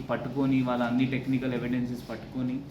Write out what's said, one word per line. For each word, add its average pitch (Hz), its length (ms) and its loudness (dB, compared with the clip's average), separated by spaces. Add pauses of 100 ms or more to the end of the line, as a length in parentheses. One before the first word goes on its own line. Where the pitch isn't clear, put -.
పట్టుకొని, 131 520 2
వాళ్ళ 123 220 2
అన్ని 123 220 4
టెక్నికల్ 127 480 0
ఎవిడెన్సెస్ 123 560 -2
పట్టుకొని, 123 440 -4 (180)